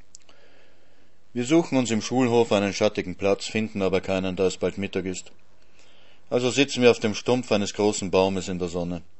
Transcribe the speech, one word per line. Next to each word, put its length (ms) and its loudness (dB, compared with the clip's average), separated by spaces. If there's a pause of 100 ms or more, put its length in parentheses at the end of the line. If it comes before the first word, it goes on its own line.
(1300)
Wir 100 -2
suchen 360 4
uns 100 0
im 140 2
Schulhof 480 4
einen 200 4
schattigen 440 0
Platz, 300 0
finden 360 -2
aber 180 2
keinen, 360 -2
da 100 2
es 120 0
bald 200 -2
Mittag 280 -4
ist. 260 -8 (1000)
Also 220 0
sitzen 320 2
wir 80 10
auf 80 4
dem 160 0
Stumpf 360 0
eines 220 2
großen 380 2
Baumes 360 4
in 120 -4
der 80 -2
Sonne. 340 -4 (180)